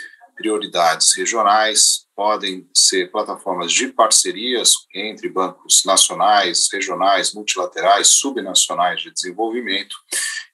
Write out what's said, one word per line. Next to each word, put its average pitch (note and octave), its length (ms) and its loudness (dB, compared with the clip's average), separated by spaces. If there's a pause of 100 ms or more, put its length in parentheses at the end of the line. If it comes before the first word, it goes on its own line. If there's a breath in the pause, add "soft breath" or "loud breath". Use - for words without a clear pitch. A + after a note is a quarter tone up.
(360 loud breath)
prioridades E2+ 760 0
regionais, G#2+ 920 2 (100)
podem G2+ 580 -4
ser - 380 2
plataformas F#2 600 -4
de C3 140 0
parcerias A2 840 0 (200)
entre G2 340 -10
bancos - 560 -2
nacionais, F#2+ 880 2
regionais, F#2 600 0
multilaterais, G2 760 0
subnacionais F#2 920 0
de E2 100 -14
desenvolvimento, A2 840 -6 (580 loud breath)